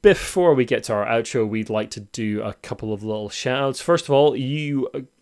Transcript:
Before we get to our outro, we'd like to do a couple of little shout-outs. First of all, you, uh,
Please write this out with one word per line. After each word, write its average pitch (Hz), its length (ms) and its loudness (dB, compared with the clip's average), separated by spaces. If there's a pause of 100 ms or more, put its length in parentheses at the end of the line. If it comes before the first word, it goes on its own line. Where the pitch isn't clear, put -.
Before 180 520 4
we 127 100 4
get 117 200 -2
to 117 80 -4
our 104 140 0
outro, 117 420 0
we'd 110 220 -6
like 107 200 -2
to 113 100 -12
do 104 420 -6
a 104 120 -8
couple - 380 -10
of 104 100 -8
little 107 260 -6
shout-outs. 131 520 -2
First 170 240 2
of - 80 -10
all, 139 240 6
you, 139 580 -2
uh, 143 60 -6 (200)